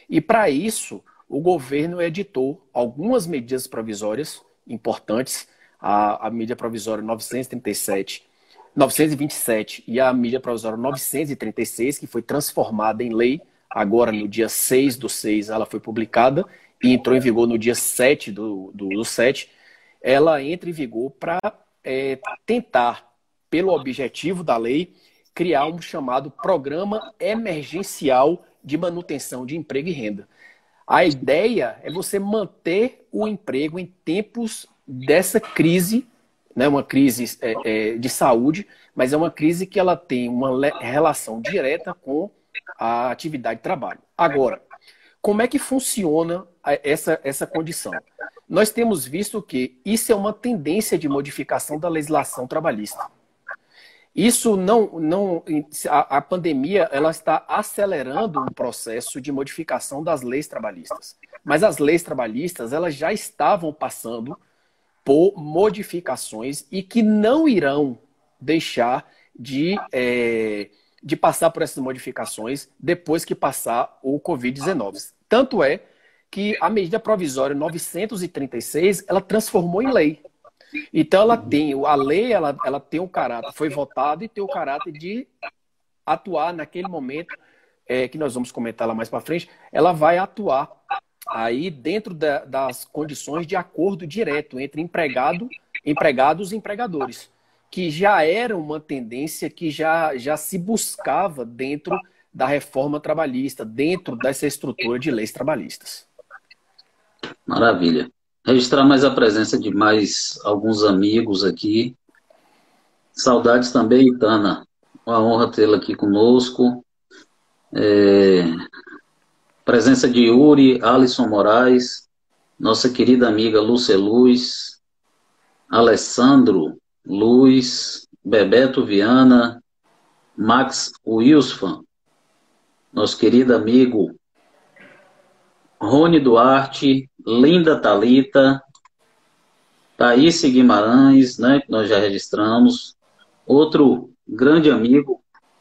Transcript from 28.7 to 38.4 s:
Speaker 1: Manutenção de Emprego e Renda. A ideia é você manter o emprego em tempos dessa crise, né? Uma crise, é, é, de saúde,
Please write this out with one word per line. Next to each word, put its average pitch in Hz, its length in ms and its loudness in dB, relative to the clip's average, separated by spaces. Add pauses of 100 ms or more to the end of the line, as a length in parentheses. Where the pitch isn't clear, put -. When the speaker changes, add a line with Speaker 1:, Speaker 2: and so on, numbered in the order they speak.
Speaker 1:
Manutenção 170 680 -8
de 151 100 -10
Emprego 151 320 -8
e 180 40 -4
Renda. 107 360 -10 (580)
A 156 180 4
ideia 143 800 0
é - 80 -12
você 185 280 -6
manter 202 920 -4
o 208 160 -4
emprego 156 520 -6
em 180 80 -10 (180)
tempos 214 600 -6 (200)
dessa 143 540 0
crise, 180 640 0 (480)
né? 135 140 2
Uma 143 160 0
crise, 123 560 0
é, 117 140 -4 (100)
é, 110 340 -2
de 123 100 -4
saúde, 139 580 0 (280)